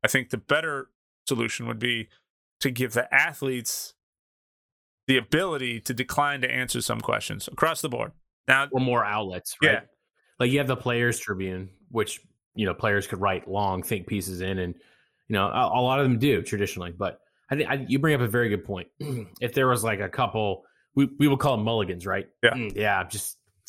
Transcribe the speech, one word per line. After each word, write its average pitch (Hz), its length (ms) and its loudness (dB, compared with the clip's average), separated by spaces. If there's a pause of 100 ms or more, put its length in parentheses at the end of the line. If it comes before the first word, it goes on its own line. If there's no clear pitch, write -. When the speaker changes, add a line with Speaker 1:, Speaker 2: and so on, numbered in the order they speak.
Speaker 1:
I - 60 2
think 127 200 0
the - 80 -4
better 147 540 -2 (360)
solution 117 420 -4
would 113 100 -6
be 117 300 -2 (520)
to 143 100 0
give 123 220 -2
the 117 220 0
athletes 135 800 0 (1120)
the 135 120 4
ability 131 640 0
to - 120 -6
decline 139 480 0
to 123 100 0
answer 123 300 -2
some 113 200 -2
questions 104 480 -4
across - 340 0
the 156 60 -4
board. 120 240 -4 (360)
Now, 135 240 4
Speaker 2:
Or 131 80 2
more 123 240 2
outlets, 104 580 -4
right? 151 100 6
Speaker 1:
Yeah. 117 80 0 (580)
Speaker 2:
Like, 127 120 4
you 139 80 4
have 139 80 2
the 127 100 0
Players 120 420 0
Tribune, 95 520 -6 (200)
which, 110 300 -2 (340)
you 110 120 0
know, 92 80 0
players 101 320 0
could 92 140 -6
write 95 280 0
long 95 340 0
think 92 240 -4
pieces 92 360 -4
in, 95 160 -2
and, 87 160 -4 (540)
you 107 60 -2
know, 98 120 2
a, 120 320 2
a - 20 4
lot 127 180 2
of 143 60 2
them 123 140 4
do 117 240 2
traditionally. 95 500 -4
But 90 280 -4 (300)
I 139 60 0
think 151 140 -2
I, 135 180 -2
you 135 100 2
bring 151 160 4
up 131 60 2
a 120 80 2
very 117 220 2
good 101 140 -2
point. 92 240 -8 (120)
<clears throat> 127 400 -10
If 123 140 -4
there 135 120 4
was, 120 160 4
like, 107 180 0
a 95 100 -2
couple, 107 540 -2 (300)
we, 139 140 4 (100)
we 151 80 6
would 139 120 4
call 135 180 2
them 107 80 0
mulligans, 95 420 -2
right? 98 200 -2 (160)
Speaker 1:
Yeah. 113 120 6
Speaker 2:
Mm, 110 220 -4
yeah, 101 280 2
just, - 340 -8 (300)